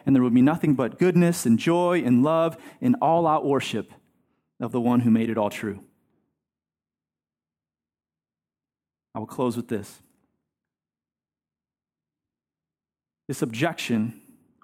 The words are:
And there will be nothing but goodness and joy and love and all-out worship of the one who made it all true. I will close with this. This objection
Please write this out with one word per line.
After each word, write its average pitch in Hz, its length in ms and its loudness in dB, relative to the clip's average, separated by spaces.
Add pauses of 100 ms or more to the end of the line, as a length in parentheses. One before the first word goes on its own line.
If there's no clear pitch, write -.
And 139 80 4
there 127 80 4
will 123 80 2
be 123 100 6
nothing 151 320 2
but 123 240 -4
goodness 175 480 2
and 113 140 4
joy 175 440 0
and 123 200 2
love 160 340 0 (240)
and 123 180 2
all-out 160 460 0
worship 127 480 -2 (680)
of 117 120 -8
the 123 100 -2
one 120 200 2
who 117 100 2
made 113 180 2
it 110 80 -4
all 104 140 -2
true. 98 320 -10 (3250)
I 117 60 -12
will 110 80 -10
close 123 280 -4
with 120 120 -8
this. 101 340 -10 (3250)
This 143 160 -8
objection 117 760 -4 (440)